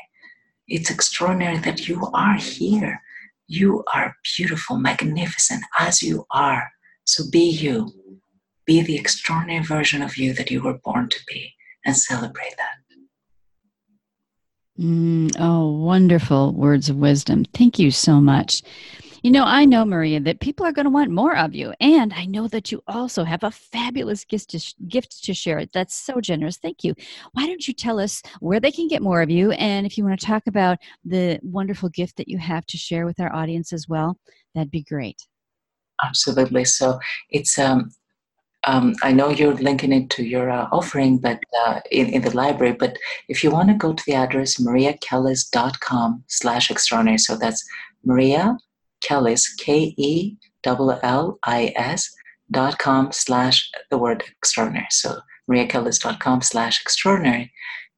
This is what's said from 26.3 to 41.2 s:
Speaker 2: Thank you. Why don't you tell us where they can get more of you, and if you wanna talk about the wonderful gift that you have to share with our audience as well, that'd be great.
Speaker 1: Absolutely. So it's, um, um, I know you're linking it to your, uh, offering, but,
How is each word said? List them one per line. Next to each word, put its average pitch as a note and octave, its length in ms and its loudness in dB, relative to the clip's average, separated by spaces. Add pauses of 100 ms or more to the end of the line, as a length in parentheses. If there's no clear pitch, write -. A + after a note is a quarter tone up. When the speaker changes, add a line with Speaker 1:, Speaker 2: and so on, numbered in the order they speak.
Speaker 2:
Thank - 300 -10
you. - 100 -2 (380)
Why C4 120 -2
don't E4+ 220 -6
you C4 60 -4
tell A3+ 260 -4
us G3 220 -6 (180)
where G3 220 -2
they C#4+ 100 2
can E4+ 160 -4
get D#4 140 -2
more F3 200 2
of D#3 80 0
you, F3+ 220 4
and G3+ 340 -2
if - 120 -6
you G#3 80 0
wanna F#3+ 100 0
talk G#3+ 320 -4
about F#3 300 2 (260)
the F3+ 400 0
wonderful F#3+ 460 -4
gift F3 260 -6
that - 140 -10
you F#3 80 -6
have E3 300 -6
to E3+ 100 -10
share E3+ 280 -4
with E3+ 140 -6
our F3 160 -4
audience E3 380 -6
as E3 160 -10
well, D#3+ 280 -2 (380)
that'd D3+ 160 -4
be D#3 120 -4
great. C3+ 440 -10 (760)
Speaker 1:
Absolutely. B2+ 600 0
So B2+ 340 2 (320)
it's, - 300 -2
um, C3 320 2 (720)
um, B2+ 280 4 (100)
I C3+ 80 4
know C#3 180 6
you're D3 260 2
linking C3+ 360 0
it C3 200 2
to B2 120 -4
your, B2 260 -2
uh, B2 220 -2
offering, C#3 460 2
but, A#2+ 220 -2 (260)